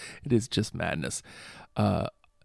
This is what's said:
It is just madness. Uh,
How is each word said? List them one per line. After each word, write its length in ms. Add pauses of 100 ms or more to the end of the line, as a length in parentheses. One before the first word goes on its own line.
(240)
It 100
is 140
just 280
madness. 480 (540)
Uh, 300 (380)